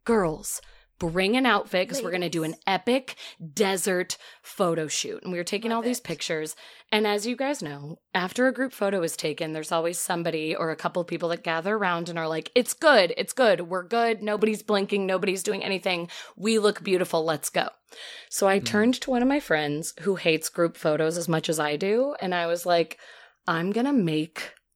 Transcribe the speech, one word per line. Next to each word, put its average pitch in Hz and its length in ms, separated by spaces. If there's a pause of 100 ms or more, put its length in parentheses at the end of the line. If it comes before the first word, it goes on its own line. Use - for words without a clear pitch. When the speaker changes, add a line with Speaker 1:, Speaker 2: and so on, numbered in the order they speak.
Speaker 1:
"Girls, 185 580 (380)
bring 185 340
an 262 120
outfit 190 420
'cause 277 140
we're 180 80
gonna 175 180
do 160 160
an 160 60
Speaker 2:
Ladies. - 160
Speaker 1:
epic 240 500 (380)
desert 190 640 (240)
photo 165 440
shoot." - 360
And 180 100
we 175 60
were 175 60
taking 220 260
Speaker 2:
Love 226 80
Speaker 1:
all 233 40
these 240 160
Speaker 2:
it. - 60
Speaker 1:
pictures. 156 500 (380)
And 214 140
as 208 200
you 240 100
guys 277 260
know, 147 380 (120)
after 185 340
a 262 60
group 247 220
photo 196 280
is 160 140
taken, 156 380
there's 156 180
always 170 260
somebody 160 560
or 160 160
a 156 60
couple 175 240
of 170 80
people 170 220
that 170 120
gather 165 340
around 175 340
and 170 80
are 160 100
like, 160 260
"It's 240 200
good. 220 420
It's - 160
good. 202 300
We're 180 220
good. 226 380
Nobody's 214 400
blinking. 202 440
Nobody's 190 360
doing 196 220
anything. 180 460 (260)
We 220 220
look 202 260
beautiful. 175 400
Let's 156 240
go." - 220 (580)
So - 180
I 190 120
Speaker 3:
Mm-hmm. - 80
Speaker 1:
turned 226 340
to - 100
one 240 120
of 254 60
my 285 120
friends 151 600
who 185 160
hates 160 340
group 170 260
photos 160 400
as 170 140
much 160 180
as 160 100
I 151 180
do. 247 440
And 180 140
I 175 120
was 175 200
like, 170 320 (480)
"I'm 170 260
gonna 254 220
make 160 580 (240)